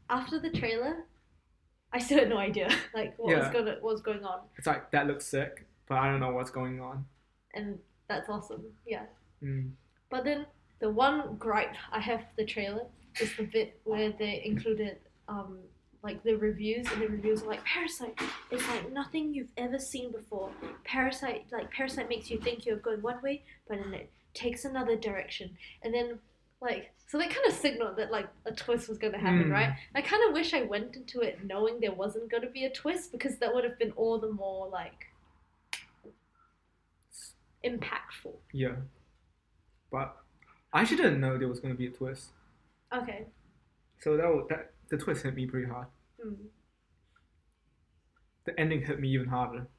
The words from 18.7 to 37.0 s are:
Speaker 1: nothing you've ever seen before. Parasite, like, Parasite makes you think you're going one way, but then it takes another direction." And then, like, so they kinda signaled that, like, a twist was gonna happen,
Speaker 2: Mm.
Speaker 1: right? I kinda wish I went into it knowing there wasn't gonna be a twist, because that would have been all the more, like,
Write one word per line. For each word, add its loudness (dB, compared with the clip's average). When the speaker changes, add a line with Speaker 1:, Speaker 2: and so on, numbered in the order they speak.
Speaker 1:
nothing -2
you've -6
ever 0
seen -6
before. -6
Parasite, 0
like, -6
Parasite -4
makes -4
you -2
think -2
you're 0
going -2
one -4
way, -2
but -4
then -8
it -10
takes -4
another 0
direction." -4
And -2
then, 0
like, -4
so -2
they 2
kinda 4
signaled 0
that, 0
like, 0
a -4
twist -2
was -6
gonna -2
happen, 6
Speaker 2:
Mm. 4
Speaker 1:
right? 4
I 0
kinda 6
wish 2
I 4
went -2
into -4
it -2
knowing 0
there 2
wasn't -2
gonna 0
be -6
a 0
twist, -2
because -4
that 2
would 4
have -2
been 2
all 2
the -2
more, -4
like, -8